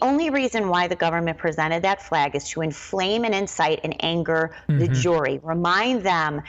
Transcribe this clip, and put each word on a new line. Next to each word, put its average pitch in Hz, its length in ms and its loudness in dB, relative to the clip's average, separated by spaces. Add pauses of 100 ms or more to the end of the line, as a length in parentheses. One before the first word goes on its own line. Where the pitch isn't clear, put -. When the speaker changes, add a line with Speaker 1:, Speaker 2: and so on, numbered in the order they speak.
Speaker 1:
only 285 260 2
reason 247 400 0
why 175 200 2
the 175 80 -2
government 165 420 0
presented 160 460 -2
that 196 180 0
flag 147 320 0
is 143 160 -4
to 165 100 -6
inflame 190 640 -2
and 220 100 0
incite 165 480 0
and 160 180 -6
anger 160 540 0 (120)
the 151 80 2
Speaker 2:
Mm-hmm. 127 180 2
Speaker 1:
jury, 135 500 2
remind 180 600 0
them 156 460 0